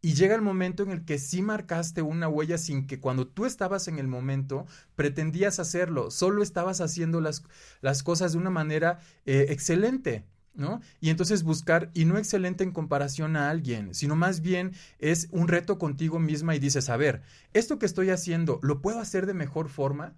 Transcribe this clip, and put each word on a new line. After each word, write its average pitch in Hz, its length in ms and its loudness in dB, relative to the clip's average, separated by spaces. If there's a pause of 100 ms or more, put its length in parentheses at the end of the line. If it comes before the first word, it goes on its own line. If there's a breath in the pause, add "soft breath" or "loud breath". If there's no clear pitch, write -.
Y 160 120 2
llega 190 220 6
el 220 80 0
momento 185 400 0
en 196 80 -2
el 165 120 -6
que 151 140 -2
sí 175 240 -4
marcaste 175 600 -2
una 160 260 -2
huella 156 300 0
sin 143 260 -4
que 135 140 -8
cuando 127 260 0
tú 214 220 -4
estabas 196 400 -2
en 165 100 -6
el 135 100 -4
momento 135 600 -4 (260 loud breath)
pretendías 156 680 0
hacerlo, 170 520 -2
solo 202 320 2
estabas 180 360 -2
haciendo 165 420 0
las, 151 200 -2 (400 loud breath)
las 135 220 0
cosas 170 300 2
de 170 40 0
una 185 140 0
manera, 160 480 0 (260 loud breath)
eh, 139 240 4
excelente, 175 760 0 (280)
¿no? 160 260 -4 (220 loud breath)
Y 160 80 2
entonces 175 320 2
buscar, 165 540 2
y 165 100 4
no 185 140 4
excelente 185 440 0
en 185 80 -2
comparación 156 640 -2
a 143 140 0
alguien, 117 460 -4
sino 147 200 0
más 175 260 2
bien 180 320 0 (260 loud breath)
es 165 320 0
un 165 160 2
reto 170 320 2
contigo 160 400 -2
misma 156 360 0
y 143 40 0
dices, 139 300 0
a 117 80 0
ver, 139 260 2 (300 loud breath)
¿esto - 260 2
que 214 80 0
estoy 190 240 2
haciendo 165 500 0
lo 139 220 0
puedo 226 160 -2
hacer 190 260 -2
de 196 80 -2
mejor 156 360 -4
forma? 147 480 -4